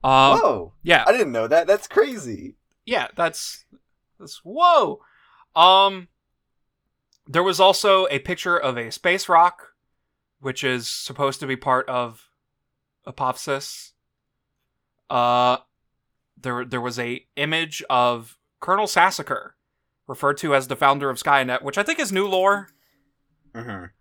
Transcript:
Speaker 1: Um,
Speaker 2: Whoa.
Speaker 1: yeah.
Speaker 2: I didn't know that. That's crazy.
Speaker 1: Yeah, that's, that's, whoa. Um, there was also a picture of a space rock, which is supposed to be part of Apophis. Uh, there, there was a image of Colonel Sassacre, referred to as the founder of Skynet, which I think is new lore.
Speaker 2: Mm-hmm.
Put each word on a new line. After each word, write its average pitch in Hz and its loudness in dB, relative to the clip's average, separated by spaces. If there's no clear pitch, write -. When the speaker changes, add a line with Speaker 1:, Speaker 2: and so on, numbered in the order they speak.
Speaker 1:
Um, 135 6
Speaker 2:
Whoa. 107 -2
Speaker 1:
yeah. 151 4
Speaker 2:
I 202 4
didn't 208 0
know 113 -2
that. 160 4
That's 202 0
crazy. 220 -4
Speaker 1:
Yeah, 214 -4
that's, - -6
that's, - -20
whoa. 277 2
Um, 190 4
there 160 0
was 185 0
also 190 4
a 139 -4
picture 180 -4
of 127 -4
a 113 -10
space 185 -4
rock, 175 2
which 135 -10
is 127 -4
supposed 139 -6
to 151 -10
be 131 -4
part 127 -2
of 123 -8
Apophis. - -8
Uh, 123 2
there, 123 -8
there 123 -8
was 120 -8
a 120 -8
image 156 -6
of 120 -2
Colonel 196 -2
Sassacre, 175 -2
referred 139 -2
to 147 -2
as 131 0
the 135 -6
founder 139 2
of 120 -8
Skynet, 131 0
which 139 -8
I 202 -2
think 320 -4
is 226 -4
new 196 -2
lore. 190 0
Speaker 2:
Mm-hmm. 113 -14